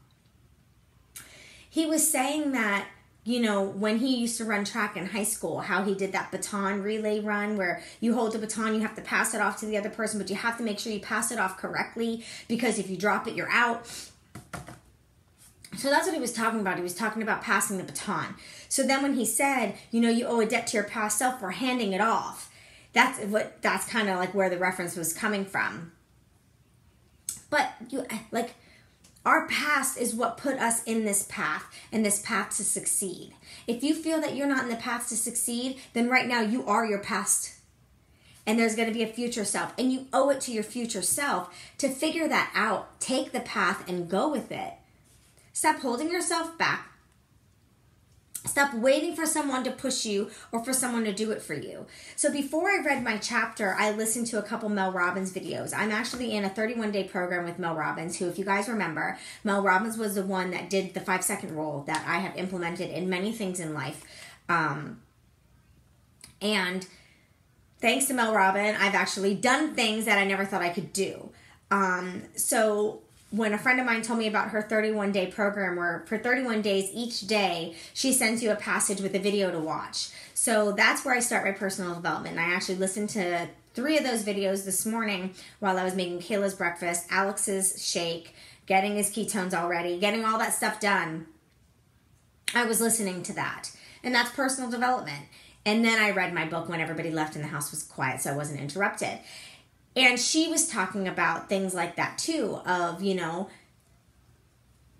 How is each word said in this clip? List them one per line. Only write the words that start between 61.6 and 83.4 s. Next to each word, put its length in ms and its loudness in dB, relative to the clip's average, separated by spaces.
that 220 -2
I 100 2
have 180 -4
implemented 540 -4
in 200 -2
many 220 0
things 280 -4
in 160 -4
life. 280 -6
Um, 520 0
and 460 0
thanks 260 2
to 100 0
Mel 180 4
Robbins, 480 4
I've 140 4
actually 400 2
done 400 2
things 300 2
that 120 4
I 60 6
never 220 2
thought 180 0
I 60 2
could 240 -4
do. 360 -4
Um, 540 2
so 640 2
when 200 2
a 40 2
friend 220 4
of 60 2
mine 160 2
told 180 0
me 80 2
about 220 2
her 120 0
thirty-one 520 2
day 120 2
program 520 0
where 280 -2
for 120 -2
thirty-one 440 2
days, 320 2
each 340 -6
day, 460 0
she 180 2
sends 320 4
you 80 4
a 60 0
passage 420 0
with 160 0
a 40 0
video 300 2
to 80 -2
watch. 520 -4
So 400 4
that's 320 4
where 100 4
I 60 2
start 240 2
my 80 2
personal 420 -2
development. 420 -4
I 160 2
actually 220 0
listened 360 0
to 360 0